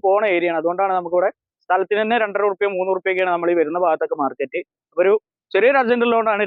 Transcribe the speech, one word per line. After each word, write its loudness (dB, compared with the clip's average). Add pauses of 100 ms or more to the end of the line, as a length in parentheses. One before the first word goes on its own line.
പോണ 4 (120)
ഏരിയ 0
ആണ്. -2
അതുകൊണ്ടാണ് -2
നമുക്കിവിടെ -2 (340)
സ്ഥലത്തിന് 0
തന്നെ 0
രണ്ടര -2
റുപ്യ, -2
മൂന്ന് -2
റുപ്യൊക്കെയാണ് -2
നമ്മൾ -2
ഈ 2
വരുന്ന 0
ഭാഗത്തൊക്കെ -2
മാർക്കറ്റ്. -4 (300)
അപ്പൊ -6
ഒരു 4 (400)
ചെറിയൊരു 4
അർജന്റ് 0
ഉള്ളതുകൊണ്ടാണ് 0